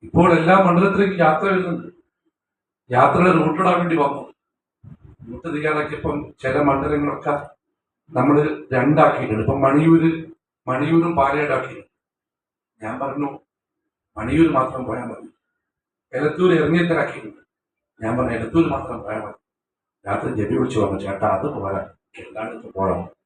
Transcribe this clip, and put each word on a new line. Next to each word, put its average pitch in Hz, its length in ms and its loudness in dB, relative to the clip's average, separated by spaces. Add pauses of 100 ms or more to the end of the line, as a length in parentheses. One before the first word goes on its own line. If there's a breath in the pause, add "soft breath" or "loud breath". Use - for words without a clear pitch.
ഇപ്പോൾ 170 340 4
എല്ലാ 175 180 4
മണ്ഡലത്തിലേക്കും 190 600 2
യാത്ര 160 280 2
വരുന്നുണ്ട്. 180 420 -4 (1040)
യാത്രയുടെ 175 400 4
റൂട്ടിടാൻ 175 480 2
വേണ്ടി 170 160 0
വന്നു. 143 340 -2 (1000)
റൂട്ട് 160 220 -10
തയ്യാറാക്കിയപ്പം 151 880 -4
ചില 139 200 0
മണ്ഡലങ്ങളൊക്കെ 143 680 -2 (880)
നമ്മൾ 147 440 2 (100)
രണ്ടാക്കിയിട്ടുണ്ട്. 127 680 2
ഇപ്പം 139 180 0
മണിയൂര്, 160 640 4 (440)
മണിയൂരും 165 480 0
പാലയാടാക്കിയിട്ടുണ്ട്. 135 720 -2 (960)
ഞാൻ 120 160 -8
പറഞ്ഞു, 139 400 -6 (800)
"മണിയൂർ 147 340 2
മാത്രം 127 340 -2
പോയാൽ 117 200 -8
മതി." - 240 -14 (840)
എലത്തൂർ 165 400 2
എറങ്ങിയത്തരാക്കിയിട്ടുണ്ട്. 160 880 0 (640)
ഞാൻ 123 140 -2
പറഞ്ഞു, 123 140 -2
"എലത്തൂർ 117 380 0
മാത്രം - 320 -6
പോയാൽ 107 180 -8
മതി." - 140 -12 (760)
രാത്രി 101 240 -4
ജബി 107 260 -2
വിളിച്ചു 127 220 0
പറഞ്ഞു, 98 200 0
"ചേട്ടാ, 98 280 -4
അത് - 200 0
പോരാ, 98 420 -6 (280)
എല്ലായിടത്തും - 580 -12
പോകണം." 90 340 -2 (160)